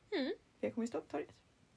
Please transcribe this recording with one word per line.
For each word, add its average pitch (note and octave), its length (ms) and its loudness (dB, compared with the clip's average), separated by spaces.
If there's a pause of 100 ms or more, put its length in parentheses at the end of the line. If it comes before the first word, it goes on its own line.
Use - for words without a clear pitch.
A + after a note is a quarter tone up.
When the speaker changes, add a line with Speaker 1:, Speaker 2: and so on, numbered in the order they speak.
Speaker 1:
den. F#4 100 2
Speaker 2:
Mm. C#4 140 2 (260)
Speaker 1:
För G#3+ 80 2
jag A#3 60 0
kommer A3+ 100 0
ju A#3 40 0
stå - 140 -2
på - 60 -16
torget. - 260 -4 (440)